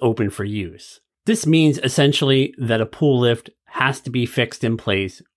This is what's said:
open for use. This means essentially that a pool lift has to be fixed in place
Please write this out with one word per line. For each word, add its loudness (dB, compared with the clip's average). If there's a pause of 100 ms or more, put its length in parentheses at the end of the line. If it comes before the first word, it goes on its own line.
open 0
for -8
use. -10 (260)
This 0
means 4
essentially 0
that -2
a 0
pool 0
lift 0 (180)
has -2
to -10
be -2
fixed -4
in 0
place -4 (160)